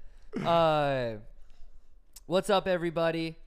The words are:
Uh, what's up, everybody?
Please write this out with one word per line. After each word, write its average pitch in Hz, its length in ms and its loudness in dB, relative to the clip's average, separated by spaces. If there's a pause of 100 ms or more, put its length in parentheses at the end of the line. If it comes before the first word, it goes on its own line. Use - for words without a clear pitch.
(460)
Uh, 147 720 2 (1080)
what's 185 240 2
up, 190 160 2
everybody? 165 680 0 (120)